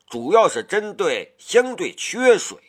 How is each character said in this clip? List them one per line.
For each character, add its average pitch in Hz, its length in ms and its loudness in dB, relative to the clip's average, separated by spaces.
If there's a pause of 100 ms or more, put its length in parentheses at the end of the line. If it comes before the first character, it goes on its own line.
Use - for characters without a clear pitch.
主 123 260 -8
要 214 160 6
是 117 140 -6
针 208 340 -6
对 131 400 -4
相 247 400 0
对 143 180 -8
缺 240 440 2
水 - 180 -10 (120)